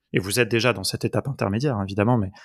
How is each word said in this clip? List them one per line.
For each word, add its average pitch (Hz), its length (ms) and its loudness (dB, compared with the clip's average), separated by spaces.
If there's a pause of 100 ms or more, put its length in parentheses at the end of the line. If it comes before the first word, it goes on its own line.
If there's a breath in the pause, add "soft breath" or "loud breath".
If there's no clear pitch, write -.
(140)
et 113 60 2
vous 101 200 -2
êtes 120 80 4
déjà 117 240 2
dans 98 120 -2
cette - 220 -4
étape 107 220 -2
intermédiaire, 123 480 -2
hein, 101 80 -2
évidemment, 104 340 2
mais, 98 140 -2 (140 loud breath)